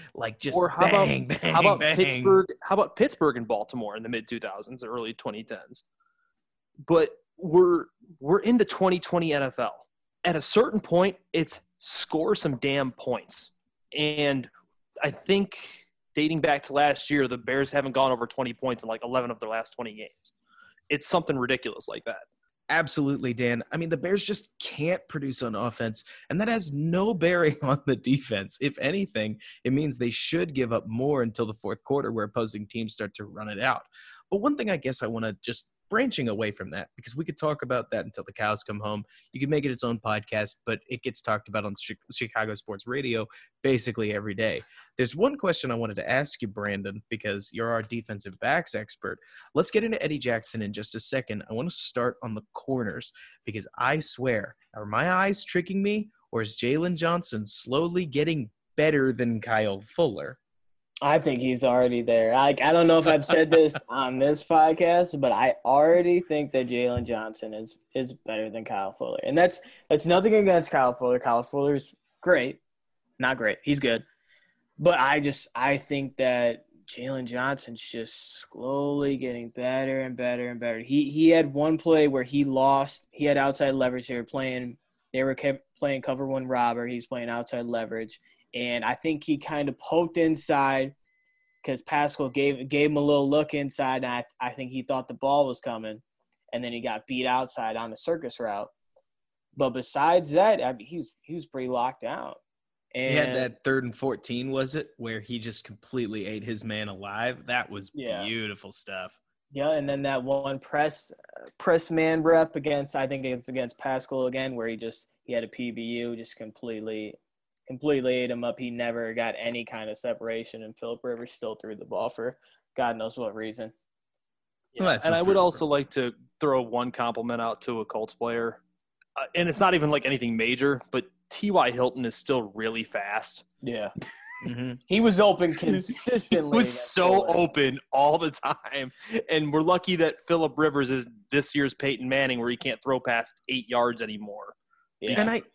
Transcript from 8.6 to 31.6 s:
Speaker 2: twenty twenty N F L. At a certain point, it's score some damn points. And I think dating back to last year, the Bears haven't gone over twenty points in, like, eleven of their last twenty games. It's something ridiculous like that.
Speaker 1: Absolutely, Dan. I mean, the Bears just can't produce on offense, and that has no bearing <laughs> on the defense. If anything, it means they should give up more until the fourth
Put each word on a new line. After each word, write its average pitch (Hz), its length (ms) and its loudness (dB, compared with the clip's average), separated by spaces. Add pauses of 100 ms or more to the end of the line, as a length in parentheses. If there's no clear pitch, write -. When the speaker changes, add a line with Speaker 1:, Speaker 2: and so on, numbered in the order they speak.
Speaker 2:
twenty 185 340 2
twenty 170 320 0
N 143 100 0
F 131 160 -6
L. 113 160 -2 (480)
At 170 140 0
a 143 60 -2
certain 220 380 4
point, 185 360 2 (160)
it's - 260 -2 (220)
score - 560 0
some 139 200 0
damn 139 360 0
points. - 580 -6 (460)
And 147 520 0 (540)
I 147 80 0
think 196 460 0 (580)
dating 156 260 2
back 143 240 4
to - 80 -12
last 143 380 2
year, 139 180 4
the 123 100 -4
Bears 131 320 0
haven't 135 220 0
gone 131 200 4
over 117 140 -2
twenty 123 260 -4
points 127 300 -4
in, 113 60 -12
like, 113 160 -6
eleven 123 260 -2
of 110 100 -8
their 110 80 -8
last 113 220 -4
twenty 113 240 -12
games. - 380 -20 (560)
It's 147 200 -2
something 160 300 0
ridiculous 123 500 -4
like - 160 -12
that. 107 120 -8 (520)
Speaker 1:
Absolutely, 139 640 0
Dan. 120 280 0 (100)
I 147 40 -4
mean, 165 140 -4
the 165 60 -2
Bears 185 280 -2
just - 240 -4 (120)
can't 165 480 -4
produce 139 340 -6
on 113 120 -4
offense, 113 500 -4 (260)
and 175 100 -2
that 226 80 0
has 190 240 -2
no 170 400 0
bearing 170 460 4
<laughs> - 40 -10
on 139 240 2
the 127 100 4
defense. 113 640 -2
If 143 180 -2
anything, 123 600 -2 (260)
it 123 80 2
means 139 260 0
they 120 120 0
should 160 440 -2
give 123 180 0
up 110 140 0
more 127 360 0
until 117 240 -2
the 107 80 -8
fourth 104 300 -8